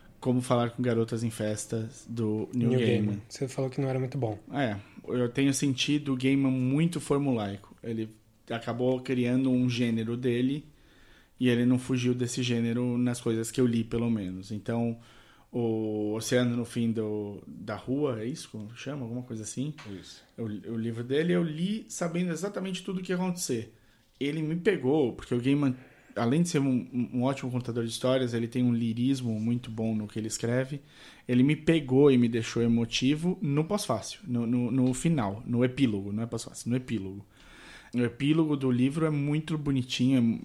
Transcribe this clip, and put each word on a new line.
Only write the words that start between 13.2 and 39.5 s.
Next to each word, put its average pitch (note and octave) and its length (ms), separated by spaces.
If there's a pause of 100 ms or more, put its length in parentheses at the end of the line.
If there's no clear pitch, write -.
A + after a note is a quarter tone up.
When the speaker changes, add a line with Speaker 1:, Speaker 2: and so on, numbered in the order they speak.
Speaker 1:
que - 100
eu B2+ 60
li, A#2 180
pelo A#2 280
menos. F#2+ 400
Então, A#2 480 (520)
o A2 640
Oceano A#2+ 420
no A#2+ 80
Fim A#2 280
do, G#2+ 560
da G#2 280
Rua, B2+ 460
é A2 60
isso? - 240
Como G#2+ 240
chama? C#3 260
Alguma A#2+ 220
coisa A2+ 180
assim? C3 320 (260)
Speaker 3:
Isso. - 240 (140)
Speaker 1:
O, A#2 60
o G#2 340
livro A2+ 260
dele, D3+ 300
eu F3 80
li E3+ 480
sabendo F3 420
exatamente F#3 520
tudo F#3 160
o - 40
que F#3 80
ia F3+ 40
acontecer. F3 580 (460)
Ele D3 240
me D#3 120
pegou, D3+ 580
porque - 200
o B2 80
Gaiman, C#3 340 (400)
além B2 280
de F3 60
ser D3+ 100
um, C3 340
um, A#2+ 220
um B2 80
ótimo C3+ 260
contador A#2+ 340
de A#2 60
histórias, B2+ 460
ele A#2 120
tem B2+ 160
um B2 80
lirismo A#2+ 680
muito A#2+ 320
bom A2+ 240
no G#2+ 120
que A2 120
ele A2 80
escreve. C3 520 (480)
Ele B2 140
me D3 140
pegou C#3+ 560
e B2+ 80
me A#2+ 100
deixou A#2 320
emotivo B2+ 800
no D3 220
pós-fácil, D#3+ 640
no, A#2+ 180
no, A#2+ 240
no B2+ 240
final, B2 500
no A#2+ 220
epílogo, A2+ 460
não G#2+ 100
é A#2 60
pós-fácil, - 420
no A#2+ 60
epílogo. G#2+ 500 (720)
O B2 40
epílogo D3 560
do C3+ 160
livro C3+ 360
é - 20
muito D3+ 480